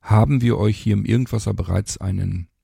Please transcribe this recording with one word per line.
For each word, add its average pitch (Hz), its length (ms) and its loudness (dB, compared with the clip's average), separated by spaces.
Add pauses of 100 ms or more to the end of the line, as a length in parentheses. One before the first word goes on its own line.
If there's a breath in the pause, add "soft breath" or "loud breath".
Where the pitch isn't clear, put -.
haben 120 400 4
wir 117 160 2
euch 107 200 0
hier - 140 -2
im 101 140 0
Irgendwasser 113 480 -2
bereits 95 460 -4
einen 95 500 -4 (140)